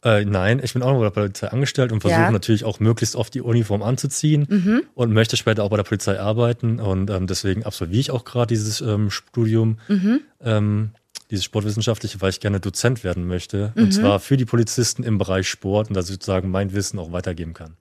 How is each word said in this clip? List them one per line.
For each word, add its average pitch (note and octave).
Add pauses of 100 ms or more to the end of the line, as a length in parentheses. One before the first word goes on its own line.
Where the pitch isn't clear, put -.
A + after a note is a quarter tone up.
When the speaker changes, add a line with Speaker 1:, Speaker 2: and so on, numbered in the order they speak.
Speaker 1:
Äh, G#2
nein, G2+
ich B2+
bin B2+
auch B2+
noch C#3
bei A#2
der G#2
Polizei G2+
angestellt B2+
und A2
versuche G#2
Speaker 2:
Ja. F3
Speaker 1:
natürlich G#2+
auch G#2+
möglichst A2+
oft A#2
die B2
Uniform A2+
anzuziehen C#3+
Speaker 2:
Mhm. G#3 (120)
Speaker 1:
und A#2+
möchte A2
später A2
auch G2+
bei G#2
der G#2
Polizei G2
arbeiten. A#2
Und, G2
ähm, F#2
deswegen F#2+
absolviere G2
ich -
auch B2
gerade A#2+
dieses, A2
ähm, G#2+
Studium, A2 (100)
Speaker 2:
Mhm. G#3 (220)
Speaker 1:
ähm, G#2+ (400)
dieses F#2+
sportwissenschaftliche, G#2+
weil F#2+
ich -
gerne G2+
Dozent A#2
werden F2
möchte. G2
Und A3
Speaker 2:
Mhm. G3
Speaker 1:
zwar G2+
für -
die B2+
Polizisten A#2+
im A2+
Bereich F#2
Sport G#2
und G2+
dass F2+
ich F#2
sozusagen F#2
mein F#2+
Wissen G2+
auch E2+
weitergeben E2
kann. D#2+